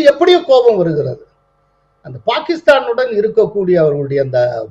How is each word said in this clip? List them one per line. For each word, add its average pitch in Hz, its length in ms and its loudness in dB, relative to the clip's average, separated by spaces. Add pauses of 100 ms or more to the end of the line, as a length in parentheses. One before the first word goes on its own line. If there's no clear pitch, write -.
எப்படியோ 349 400 4
கோபம் 240 360 2
வருகிறது. 147 420 -4 (840)
அந்த 131 180 -16
பாகிஸ்தானுடன் 254 880 -2
இருக்கக்கூடிய 202 640 -2
அவர்களுடைய 143 440 -2
அந்த 127 180 -4 (320)